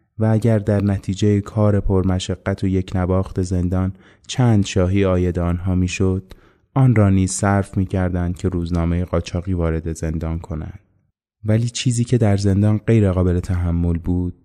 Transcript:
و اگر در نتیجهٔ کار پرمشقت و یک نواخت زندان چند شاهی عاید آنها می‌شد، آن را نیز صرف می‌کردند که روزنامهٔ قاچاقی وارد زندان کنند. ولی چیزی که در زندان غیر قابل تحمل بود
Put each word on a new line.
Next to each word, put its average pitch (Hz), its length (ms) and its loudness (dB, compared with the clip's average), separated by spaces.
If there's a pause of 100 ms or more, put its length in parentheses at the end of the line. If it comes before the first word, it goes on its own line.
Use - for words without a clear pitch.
(180)
و 110 60 -2
اگر 110 340 2
در 101 260 0
نتیجهٔ 101 560 0
کار 104 400 0
پرمشقت 95 840 -2
و - 20 0
یک 92 280 -2
نواخت 92 480 -2
زندان 92 500 -2 (340)
چند 113 400 2
شاهی 95 360 2
عاید 90 360 0
آنها 87 360 -2
می‌شد، 92 580 -2 (420)
آن 131 200 4
را 104 160 4
نیز 95 220 2
صرف 98 440 0
می‌کردند 90 600 -2
که - 120 -2
روزنامهٔ 87 560 0
قاچاقی 87 480 -4
وارد 82 400 -2
زندان 80 460 -4
کنند. 82 400 -10 (680)
ولی 113 220 2
چیزی 120 360 0
که 123 140 0
در 104 180 2
زندان 101 420 2
غیر 104 340 2
قابل 90 280 2
تحمل 85 580 0
بود 90 360 -4 (100)